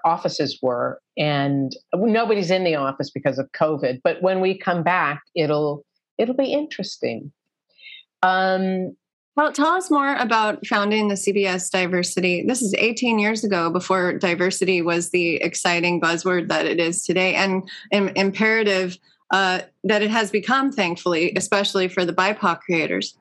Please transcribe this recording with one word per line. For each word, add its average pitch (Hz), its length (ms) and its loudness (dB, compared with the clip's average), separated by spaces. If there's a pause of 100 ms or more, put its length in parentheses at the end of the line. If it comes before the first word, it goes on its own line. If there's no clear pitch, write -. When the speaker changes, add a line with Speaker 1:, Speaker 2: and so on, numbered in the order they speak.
Speaker 1:
offices 165 560 -2
were, 127 400 -2 (160)
and 139 540 0 (220)
nobody's 208 580 2
in 185 120 2
the 165 120 2
office 135 340 -2
because 139 280 -2
of 135 140 -6
covid. 143 520 0
But 165 180 0
when 190 200 2
we 190 160 0
come 175 240 -2
back, 156 400 0 (140)
it'll, 151 480 0 (340)
it'll 233 180 0
be 269 180 0
interesting. 190 800 -6 (920)
Um, 185 720 0 (400)
Speaker 2:
Well, 302 160 2
tell 302 240 2
us 370 160 -4
more 277 240 2
about 214 500 0
founding 208 420 2
the 202 100 0
C 196 140 0
B 196 140 2
S 185 240 -2
Diversity. 180 760 0
This 247 160 0
is 202 160 0
eighteen 226 420 0
years 214 240 0
ago, 175 260 0
before 180 480 0
diversity 180 640 0
was 170 300 -2
the 170 240 0
exciting 175 680 0
buzzword 170 480 0
that 160 160 0
it 156 140 0
is 175 240 0
today, 185 320 0
and 190 340 0 (220)
im-, 196 240 2
imperative 196 800 2 (340)
uh, 185 300 2 (220)
that 208 180 2
it 214 100 0
has 226 180 0
become, 254 420 0
thankfully, 170 640 0
especially 196 520 0
for 180 180 -2
the 170 80 -2
bipoc 190 480 0
creators. 147 600 -2